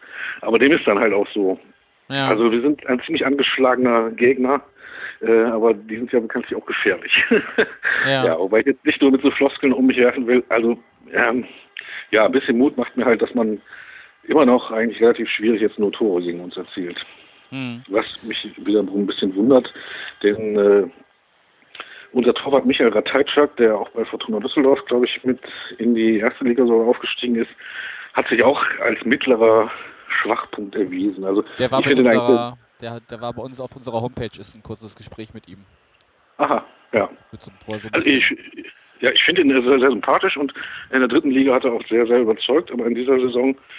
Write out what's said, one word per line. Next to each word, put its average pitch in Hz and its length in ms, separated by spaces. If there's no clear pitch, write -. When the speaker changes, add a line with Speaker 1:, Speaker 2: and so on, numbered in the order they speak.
Speaker 1:
Aber 110 180
dem 135 140
ist - 140
dann 101 120
halt 107 140
auch 101 200
so. 92 260
Speaker 2:
Ja. 139 180
Speaker 1:
Also 113 240
wir 120 100
sind 147 260
ein 127 140
ziemlich 156 240
angeschlagener 127 880
Gegner, 127 500
äh, 113 240
aber 113 280
die 110 240
sind 120 140
ja 123 80
bekanntlich 113 360
auch - 100
gefährlich. - 640
<laughs> 240 40
Speaker 2:
Ja. 135 200
Speaker 1:
Ja, 82 120
wobei 95 220
ich 113 80
jetzt 135 180
nicht - 160
nur 139 80
mit 131 140
so 139 80
Floskeln 139 420
um 127 140
mich 123 100
werfen 123 300
will. 123 220
Also, 113 280
ähm, 117 320
ja, 107 140
ein 92 60
bisschen 127 280
Mut 143 180
macht - 180
mir 120 100
halt, 117 140
dass - 140
man 110 260
immer 147 220
noch 123 240
eigentlich 110 320
relativ 113 260
schwierig 107 340
jetzt 107 180
nur 101 120
Tore 95 300
gegen 87 200
uns 87 140
erzielt. 87 480
Speaker 2:
Hm. 127 380
Speaker 1:
Was 104 340
mich 113 260
wiederum 101 320
ein 101 120
bisschen 98 280
wundert, 123 380
denn, 104 380
äh, 101 280
unser 120 240
Torwart 135 320
Michael 131 220
Ratajczak, 135 680
der 110 180
auch 98 140
bei 113 160
Fortuna 110 340
Düsseldorf, 135 460
glaub 123 180
ich, - 200
mit 127 160
in 117 160
die 113 240
erste 113 240
Liga 123 240
so 113 160
aufgestiegen 123 540
ist, 113 120
hat - 140
sich 117 160
auch 135 200
als 110 220
mittlerer 113 680
Schwachpunkt 107 540
erwiesen. 92 480
Also, 98 200
Speaker 2:
Der 127 140
war 131 80
Speaker 1:
ich 120 60
Speaker 2:
bei 135 60
Speaker 1:
finde 131 200
ihn 113 80
Speaker 2:
unserer, 120 280
Speaker 1:
eigentlich 123 120
Speaker 2:
der 117 100
hat, 117 180
der 113 120
war 120 120
bei 120 80
uns 127 180
auf 127 160
unserer 117 260
Homepage, 123 280
ist - 140
ein 110 80
kurzes 107 340
Gespräch - 380
mit 110 140
ihm. 95 180
Speaker 1:
Aha, 143 260
ja. 104 160
Speaker 2:
Mit 113 100
so, - 100
wo 110 80
er 107 60
so 107 80
ein 104 60
Speaker 1:
Also - 160
Speaker 2:
bisschen - 280
Speaker 1:
ich, - 120
ja, 127 100
ich - 120
finde 175 180
ihn 139 80
sehr, 131 300
sehr 135 100
sympathisch 131 480
und 139 160
in 131 80
der 127 80
dritten 135 240
Liga 135 220
hat 127 120
er 120 80
auch 113 160
sehr, 117 180
sehr 120 120
überzeugt, 117 520
aber 120 140
in 117 100
dieser 127 240
Saison, 127 360